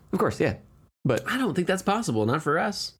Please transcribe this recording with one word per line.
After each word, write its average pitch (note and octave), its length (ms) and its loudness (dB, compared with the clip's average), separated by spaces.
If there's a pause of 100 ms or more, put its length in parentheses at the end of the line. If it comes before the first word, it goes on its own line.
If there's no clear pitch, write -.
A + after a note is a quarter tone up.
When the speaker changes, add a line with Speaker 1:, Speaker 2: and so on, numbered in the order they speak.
(120)
Speaker 1:
of F#3+ 80 0
course, D3 220 0
yeah. G#2 140 0 (500)
But A2+ 200 2
Speaker 2:
I - 120 -2
don't A#3+ 160 0
think F3+ 140 -2
that's F#3 140 0
possible. F#3 440 0
Not C#3+ 180 0
for D3+ 160 2
us. - 400 -4